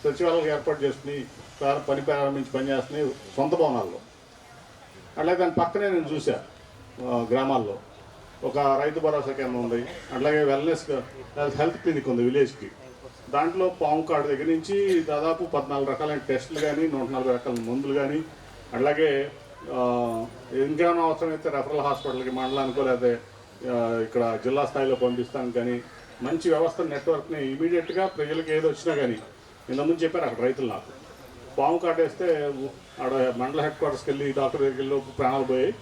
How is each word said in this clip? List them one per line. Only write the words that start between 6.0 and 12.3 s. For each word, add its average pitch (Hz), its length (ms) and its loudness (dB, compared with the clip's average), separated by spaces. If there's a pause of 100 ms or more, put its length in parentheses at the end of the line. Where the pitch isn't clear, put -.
చూసా, 143 300 -2 (580)
ఆ, 123 300 0
గ్రామాల్లో 123 460 2 (680)
ఒక 131 140 -2
రైతు 143 420 4
భరోసా 147 320 2
కేంద్రం 123 320 -2
ఉంది, 120 220 -2 (280)
అట్లాగే 147 300 4
వెల్‌నెస్, 147 480 2 (640)
హెల్త్ 165 220 2
క్లినిక్ 143 320 0
ఉంది 120 140 2
విలేజ్కి. 123 480 2 (640)